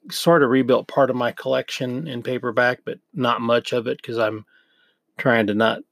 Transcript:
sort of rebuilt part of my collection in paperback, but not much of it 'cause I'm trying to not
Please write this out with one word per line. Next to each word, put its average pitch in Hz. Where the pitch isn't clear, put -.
sort 170
of 131
rebuilt 123
part 131
of 123
my 120
collection 131
in 120
paperback, 123
but -
not 120
much 117
of 120
it 135
'cause 120
I'm 107
trying 117
to 104
not 110